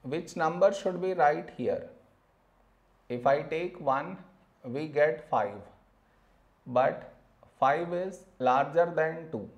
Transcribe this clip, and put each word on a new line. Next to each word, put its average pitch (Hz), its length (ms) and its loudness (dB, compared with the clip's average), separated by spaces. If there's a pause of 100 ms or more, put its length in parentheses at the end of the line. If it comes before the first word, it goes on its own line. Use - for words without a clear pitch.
which 156 320 -8
number 175 380 4
should 180 280 -4
be 185 120 -2
right 160 440 2
here? 104 300 -4 (1200)
If 120 180 -6
I 147 140 4
take 160 380 -6
one, 151 380 -2 (460)
we 139 240 -8
get 147 420 0
five, 104 280 -2 (1080)
but 127 480 0 (460)
five 165 340 2
is 185 280 -6 (180)
larger 147 560 4
than 160 360 -2
two. 101 160 -8 (100)